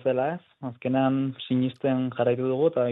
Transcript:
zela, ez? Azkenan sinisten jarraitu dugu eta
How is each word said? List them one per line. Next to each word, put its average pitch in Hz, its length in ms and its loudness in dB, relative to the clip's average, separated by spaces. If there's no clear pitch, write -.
zela, 131 300 0
ez? 180 60 -10
Azkenan 131 640 0
sinisten 127 640 0
jarraitu 123 320 0
dugu 131 240 2
eta 127 240 0